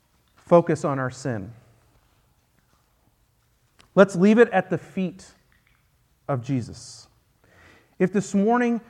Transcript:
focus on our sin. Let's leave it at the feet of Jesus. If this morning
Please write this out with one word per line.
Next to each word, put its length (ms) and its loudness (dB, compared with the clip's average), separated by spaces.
focus 480 2
on 160 -4
our 100 -6
sin. 440 -10
Let's 200 4
leave 240 4
it 100 6
at 200 -2
the 80 -4
feet 480 -10
of 160 -6
Jesus. 640 -8
If 120 0
this 240 -4
morning 540 0